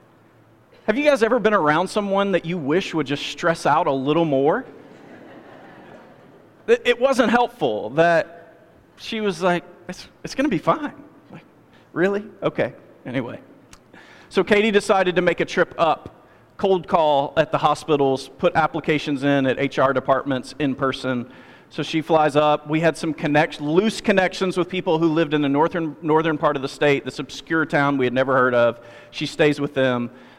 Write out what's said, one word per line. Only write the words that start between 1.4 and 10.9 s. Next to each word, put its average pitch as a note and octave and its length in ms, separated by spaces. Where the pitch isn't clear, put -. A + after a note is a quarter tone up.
around E3+ 360
someone G3+ 420
that F3 120
you E3+ 140
wish D#3+ 380
would D#3 100
just C#3 220
stress E3 400
out D#3 180
a D3+ 60
little D3 340
more? D3+ 400
It, A3+ 180
it B3 160
wasn't B3 300
helpful B2+ 640
that E3 640
she - 240
was F#3 220
like, F3 200
"It's, - 200
it's - 100
gonna C#4 160
be G3+ 80
fine." C#4+ 380